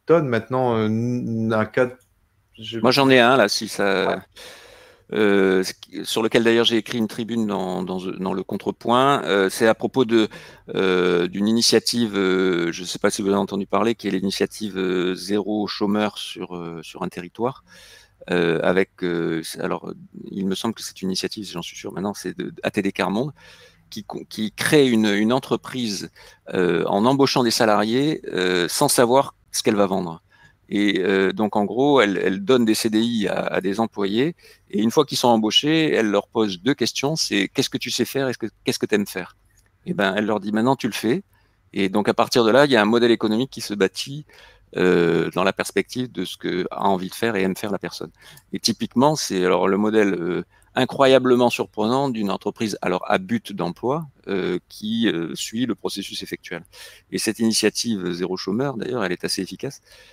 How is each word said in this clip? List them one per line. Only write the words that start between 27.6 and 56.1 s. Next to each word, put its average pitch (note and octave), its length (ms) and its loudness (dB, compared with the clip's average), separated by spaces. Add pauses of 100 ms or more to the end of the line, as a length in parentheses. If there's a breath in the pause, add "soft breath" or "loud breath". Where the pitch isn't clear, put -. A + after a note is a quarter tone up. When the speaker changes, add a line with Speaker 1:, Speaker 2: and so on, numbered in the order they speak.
Speaker 2:
euh, F2+ 340 0
sans - 220 0
savoir B2+ 460 2 (180)
ce - 100 -4
qu'elle A2+ 140 2
va G2+ 80 4
vendre. F#2 360 -4 (460 soft breath)
Et, G2+ 320 0
euh, F#2+ 320 2
donc, G#2 240 -2
en G#2+ 80 2
gros, B2+ 380 2
elle, G2+ 200 2
elle F#2+ 220 -2
donne A#2+ 220 4
des G#2+ 100 4
C - 140 -2
D G#2+ 100 2
I A2+ 300 0
à, - 100 -4
à - 220 -4
des G2 180 -2
employés. A2+ 560 -2 (360 soft breath)
Et G#3 100 -2
une - 100 2
fois D3 140 4
qu'ils C3 120 -6
sont B2 120 4
embauchés, C#3+ 640 2
elle G#2+ 180 2
leur - 160 0
pose G2+ 340 -2
deux B2 120 2
questions. C#3 420 -2
C'est : « G2+ 380 -2
Qu'est-ce - 160 0
que - 80 -6
tu A#2 140 -8
sais A#2+ 120 0
faire ? C3+ 240 -2
Est-ce A#2+ 100 -4
que, A2+ 100 -6 (180)
qu'est-ce - 140 -2
que B2 60 -4
t'aimes G#2 220 0
faire ? » - 300 -10 (480)
Et F3 80 -4
ben, F#2+ 240 0
elle G#2+ 80 0
leur G#2 160 0
dit : « G#2 120 -6
Maintenant, A#2+ 220 2
tu - 120 -4
le G#2 60 -6
fais. » C3+ 300 -2 (480)
Et G2 160 0
donc, G2+ 220 0
à G#2+ 40 4
partir A#2 300 2
de G#2+ 80 4
là, C3+ 140 6
il C#3+ 60 2
y B2 40 4
a G#2+ 60 6
un G#2 40 4
modèle A#2 260 4
économique A2+ 400 0
qui A#2+ 100 -14
se - 120 -8
bâtit, C#3 520 -2 (500 soft breath)
euh, E2+ 580 2
dans F2+ 120 0
la G2 80 2
perspective A#2 580 -4
de F#2+ 140 -6
ce - 100 -10
que F2 360 -4
a - 180 -2
envie F#2 180 0
de - 80 -12
faire A#2 220 -2
et F#2+ 60 0
aime F#2+ 120 -2
faire G#2 160 -8
la F#2 80 -4
personne. - 320 -10 (400 soft breath)
Et - 80 -6
typiquement, D#3 560 0
c'est F#2+ 300 0
alors F#2 240 2
le G2 80 2
modèle... G#2+ 360 4
Euh, E2+ 300 -2 (320)
incroyablement B2+ 720 4
surprenant A#2 600 0
d'une A2 200 -4
entreprise G2+ 520 -4
alors F#2 280 -2
à G#2 80 4
but G2+ 360 -4
d'emploi, A2+ 520 -4 (220)
euh, F2+ 400 -2
qui, A2+ 400 -2
euh, E2 260 -2
suit A#2+ 320 -6
le A2+ 80 -2
processus - 480 -8